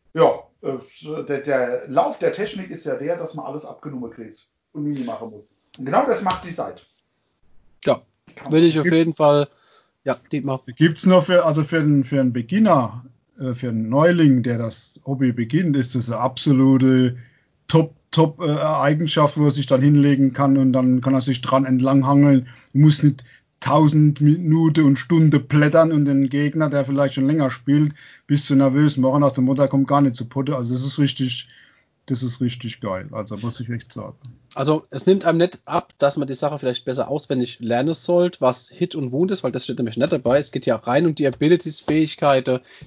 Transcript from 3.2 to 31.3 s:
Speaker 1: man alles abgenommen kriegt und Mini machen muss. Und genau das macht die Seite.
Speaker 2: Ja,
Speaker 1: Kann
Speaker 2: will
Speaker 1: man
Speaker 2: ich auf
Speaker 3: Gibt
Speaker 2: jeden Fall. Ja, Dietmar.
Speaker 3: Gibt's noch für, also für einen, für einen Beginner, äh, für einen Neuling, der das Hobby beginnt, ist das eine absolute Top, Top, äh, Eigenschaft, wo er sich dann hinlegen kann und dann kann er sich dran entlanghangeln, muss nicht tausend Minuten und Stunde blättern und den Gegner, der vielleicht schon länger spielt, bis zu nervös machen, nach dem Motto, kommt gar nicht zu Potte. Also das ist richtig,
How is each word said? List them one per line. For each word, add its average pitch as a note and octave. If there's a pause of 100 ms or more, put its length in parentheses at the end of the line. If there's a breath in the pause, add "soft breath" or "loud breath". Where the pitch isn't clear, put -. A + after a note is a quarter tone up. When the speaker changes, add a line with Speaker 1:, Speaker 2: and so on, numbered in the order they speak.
Speaker 1:
man C#3
alles C#3+
abgenommen B2+
kriegt A2 (340)
und D3
Mini C#3+
machen A2+
muss. G#2 (340)
Und C3
genau G#3
das G#3
macht F#3
die F3
Seite. - (1040)
Speaker 2:
Ja, C3 (340)
Speaker 1:
Kann -
Speaker 2:
will D#3+
Speaker 1:
man E3+
Speaker 2:
ich D#3
auf D3+
Speaker 3:
Gibt E3+
Speaker 2:
jeden E3
Fall. D3 (560 soft breath)
Ja, C3 (140)
Dietmar. C3+ (140)
Speaker 3:
Gibt's D#3
noch F#3
für, F3+
also D#3
für E3
einen, D3
für C#3
einen B2+
Beginner, B2 (340)
äh, B2+
für B2
einen A2
Neuling, D3
der A#2+
das -
Hobby C3
beginnt, C#3
ist B2+
das A#2
eine A2+
absolute B2+ (520 loud breath)
Top, D#3+ (180)
Top, D#3+
äh, D#3+
Eigenschaft, D3+
wo D3+
er D3
sich C3
dann C3
hinlegen C#3
kann C#3
und C3
dann B2+
kann C3
er C3
sich B2
dran C3+
entlanghangeln, C3+ (240 loud breath)
muss D3
nicht D3 (360 soft breath)
tausend D3+
Minuten D#3+
und C#3
Stunde D#3
blättern D3
und D3
den C#3
Gegner, D3
der C#3
vielleicht C#3
schon C3+
länger C#3+
spielt, D3 (320 loud breath)
bis C#3+
zu C#3+
nervös C#3
machen, C3
nach C#3
dem B2+
Motto, C3+
kommt C3+
gar C#3+
nicht C3
zu A#2+
Potte. C3+
Also B2
das B2+
ist C#3
richtig, C3 (600 soft breath)